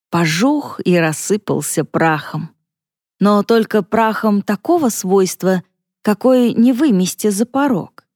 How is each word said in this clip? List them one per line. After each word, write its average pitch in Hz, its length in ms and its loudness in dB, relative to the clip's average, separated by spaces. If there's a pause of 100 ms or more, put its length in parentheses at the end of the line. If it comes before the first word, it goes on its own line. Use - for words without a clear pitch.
(100)
Пожух 175 760 -2
и 180 120 2
рассыпался 156 880 -2
прахом. 160 640 -4 (720)
Но 202 220 4
только 220 400 0
прахом 214 600 0
такого 277 480 0
свойства, 185 720 0 (400)
какой 247 500 2
не 240 220 4
вымести 214 540 0
за 208 180 -2
порог. 269 580 -4 (120)